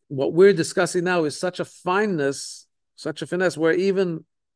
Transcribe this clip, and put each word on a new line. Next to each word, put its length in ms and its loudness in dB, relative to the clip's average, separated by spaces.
what 240 -4
we're 200 8
discussing 520 0
now 180 2
is 160 -2
such 220 -4
a 40 -2
fineness, 1000 -4
such 260 -8
a 60 -10
finesse, 280 0
where 160 2
even, 520 0